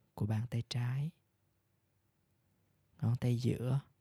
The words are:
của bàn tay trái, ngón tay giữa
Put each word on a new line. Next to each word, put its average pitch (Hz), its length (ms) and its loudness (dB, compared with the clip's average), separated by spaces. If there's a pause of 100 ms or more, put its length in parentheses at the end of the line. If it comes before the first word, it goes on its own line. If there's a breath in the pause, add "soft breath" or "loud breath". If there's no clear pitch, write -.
(140)
của 104 120 -2
bàn 110 240 0
tay 120 180 -2
trái, 127 420 -2 (1900)
ngón 113 160 2
tay 123 200 2
giữa 123 440 0 (200)